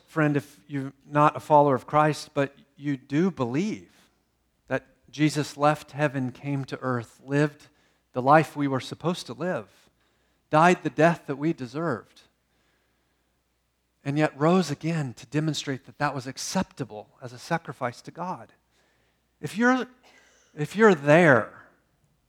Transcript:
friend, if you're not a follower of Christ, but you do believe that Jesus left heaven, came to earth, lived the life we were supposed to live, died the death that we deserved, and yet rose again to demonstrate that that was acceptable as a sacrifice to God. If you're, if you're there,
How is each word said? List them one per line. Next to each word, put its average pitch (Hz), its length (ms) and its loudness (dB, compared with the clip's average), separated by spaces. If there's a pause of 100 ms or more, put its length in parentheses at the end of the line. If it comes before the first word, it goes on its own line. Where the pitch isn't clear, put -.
friend, 151 300 0
if - 320 -8
you're 135 240 -8 (120)
not 147 320 2
a - 40 -12
follower 147 340 4
of 117 140 -4
Christ, 151 440 0
but 139 220 -2 (220)
you 143 200 -6
do 151 360 -2
believe 131 580 -4 (800)
that 131 180 -6 (260)
Jesus 147 440 -2
left 147 360 -2
heaven, 135 400 -4
came 139 320 -8
to 135 160 -12
earth, 123 440 -6
lived 143 440 -2 (460)
the 127 80 -4
life 147 340 4
we 147 100 -2
were 135 140 -2
supposed - 460 -8
to 123 80 -14
live, 135 340 -8 (840)
died 170 320 6
the 151 80 -4
death 160 360 2
that 139 100 -8
we 151 160 -2
deserved, 127 680 -8 (1800)
and 143 140 -4
yet 151 200 -2
rose 165 320 2
again 151 440 -6
to - 120 -20
demonstrate 147 600 -6
that - 120 -20
that 147 160 -4
was 127 120 -10
acceptable 123 840 -8 (140)
as 123 100 -14
a 123 60 -18
sacrifice 135 640 -8
to - 80 -20
God. 160 420 -12 (880)
If 156 160 -10
you're, 240 300 2 (680)
if 151 180 -8
you're 208 200 6
there, 147 580 6 (760)